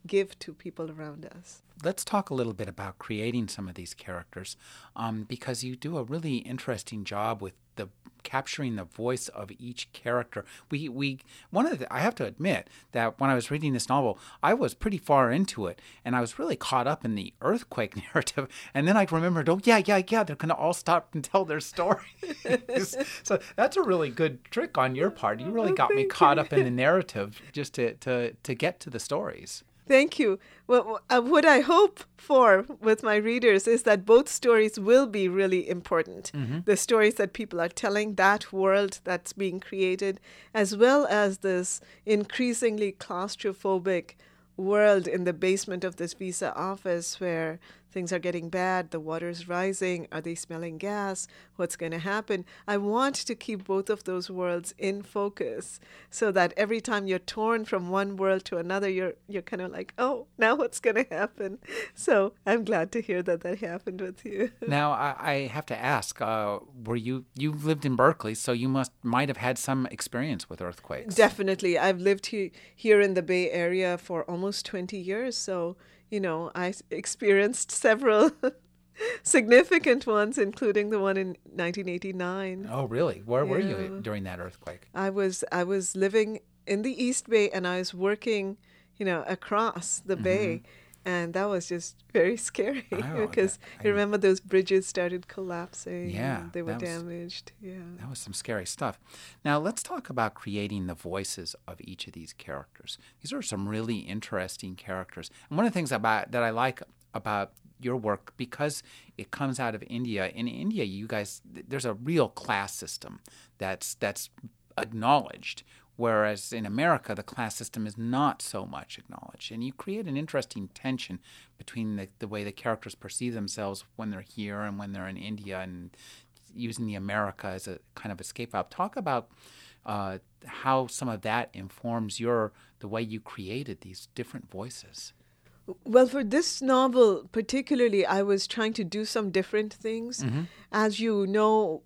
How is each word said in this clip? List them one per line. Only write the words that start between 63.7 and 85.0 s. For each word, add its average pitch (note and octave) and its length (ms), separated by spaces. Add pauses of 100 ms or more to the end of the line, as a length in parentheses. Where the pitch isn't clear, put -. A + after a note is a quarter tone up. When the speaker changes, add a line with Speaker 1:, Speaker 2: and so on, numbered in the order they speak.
Speaker 1:
with F#3 240
you. G#3 320
<laughs> A#3 100
Speaker 2:
Now, D3 240
I, C3+ 260
I D3+ 160 (140)
have C3 200
to A#2 140
ask, B2+ 400
uh, G#2+ 380 (240)
were A2+ 140
you, B2+ 260 (100)
you D3+ 200
lived D3+ 320
in C3 100
Berkeley, A#2 400
so - 160
you B2 160
must, C3 240 (120)
might B2 260
have - 80
had B2 200
some C3 280
experience A#2+ 640
with F2+ 120
earthquakes. F2+ 540
Speaker 1:
Definitely. F#3+ 640
I've F3+ 220
lived G3 240
he-, G3 260 (240)
here G#3+ 240
in G3 140
the F3+ 100
Bay F3+ 280
Area F3 460
for E3+ 320
almost F#3 360
twenty F#3 320
years, G#3+ 400
so, F3+ 400 (320)
you G#3 100
know, E3+ 340
I F3+ 160
s-, - 220
experienced G3+ 800
several A3+ 600 (100)
<laughs> - 840
significant C4+ 840
ones, G#3+ 300
including G#3 520
the G#3+ 100
one G3 180
in F#3 180 (180)
nineteen F3+ 360
eighty-nine. F#3 800
Speaker 2:
Oh, C3+ 140
really? A#2 400
Where B2+ 200
were - 140
you G3 180 (180)
Speaker 1:
Yeah. G2 60
Speaker 2:
during G#2 220
that F2+ 160
earthquake? F2 540
Speaker 1:
I F#3+ 160